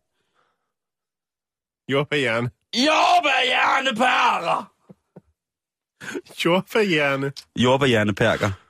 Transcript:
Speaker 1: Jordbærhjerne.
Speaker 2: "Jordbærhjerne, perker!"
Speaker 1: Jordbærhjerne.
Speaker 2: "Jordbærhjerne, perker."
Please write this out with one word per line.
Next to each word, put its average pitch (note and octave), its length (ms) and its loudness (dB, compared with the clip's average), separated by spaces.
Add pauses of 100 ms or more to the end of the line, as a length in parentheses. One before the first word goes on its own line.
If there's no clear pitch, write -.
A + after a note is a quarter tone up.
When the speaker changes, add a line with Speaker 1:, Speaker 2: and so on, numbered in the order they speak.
(1900)
Speaker 1:
Jordbærhjerne. C3 640 -2 (260)
Speaker 2:
"Jordbærhjerne, C4+ 1200 2
perker!" A#3 760 0 (1700)
Speaker 1:
Jordbærhjerne. D#3 880 0 (260)
Speaker 2:
"Jordbærhjerne, A#2+ 560 2
perker." G2+ 360 0 (200)